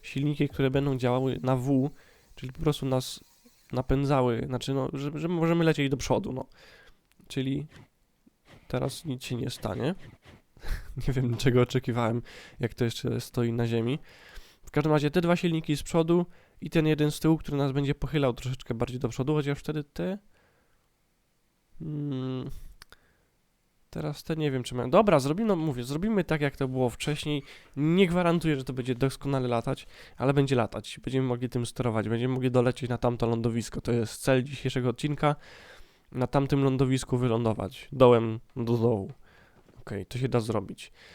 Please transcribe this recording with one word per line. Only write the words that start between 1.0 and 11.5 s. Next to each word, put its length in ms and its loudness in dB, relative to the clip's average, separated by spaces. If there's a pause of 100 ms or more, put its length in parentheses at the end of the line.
na 140 2
W, 340 2 (440)
czyli 180 -12
po 80 -14
prostu 260 0
nas 380 -2 (480)
napędzały, 760 2
znaczy 280 -4
no, 180 -2
że, 220 -6
że 140 -6
możemy 360 2
lecieć 240 2
do 80 2
przodu, 360 -2
no. 140 -8 (800)
Czyli 380 -4 (1000)
teraz 360 -4
nic 200 -8
się 120 -4
nie 140 -4
stanie. 440 -4 (540)
<laughs> 600 -6
Nie 60 0
wiem, 220 0
czego 260 6